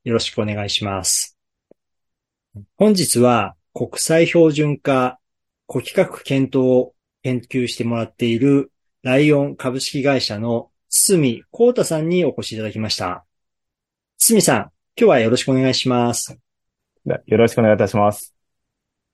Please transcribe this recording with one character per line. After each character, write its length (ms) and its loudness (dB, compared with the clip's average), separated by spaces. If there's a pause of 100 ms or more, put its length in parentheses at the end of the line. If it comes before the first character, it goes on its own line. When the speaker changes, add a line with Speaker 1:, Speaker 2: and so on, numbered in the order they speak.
Speaker 1:
よ 100 -4
ろ 60 2
し 100 -6
く 100 -8
お 60 0
願 180 -4
い 60 -6
し 160 -4
ま 180 -4
す。 360 -6 (1400)
本 140 4
日 280 0
は、 360 2 (180)
国 220 -8
際 320 2
標 240 4
準 260 -2
化、 400 -2 (480)
顧 160 -6
客 420 -2
検 320 -2
討 20 0
を 360 2 (300)
研 160 -4
究 260 -6
し 120 -8
て 60 -4
も 120 -4
ら 80 -4
っ 120 -14
て 120 -4
い 100 0
る、 340 2 (300)
ラ 160 0
イ 160 4
オ 80 2
ン 140 -4
株 240 -6
式 240 -6
会 180 0
社 160 -6
の 320 -4 (220)
堤 580 0
幸 200 2
太 140 0
さ 140 -4
ん 120 -4
に 160 0
お 40 0
越 140 -6
し 80 -10
い 60 -10
た 40 -8
だ 100 -6
き 60 -12
ま 140 -4
し 40 -6
た。 300 -8 (960)
堤 240 4
さ 120 2
ん、 40 0
今 100 -10 (280)
日 80 2
は 140 6
よ 120 2
ろ 40 2
し 80 0
く 60 -4
お 60 2
願 120 2
い 60 2
し 160 -4
ま 240 0
す。 240 -10 (680)
Speaker 2:
で、 120 -4 (100)
よ 100 2
ろ 100 6
し 80 -4
く 40 -2
お 20 2
願 100 4
い 40 4
い 20 0
た 100 0
し 80 -4
ま 160 2
す。 240 -10 (800)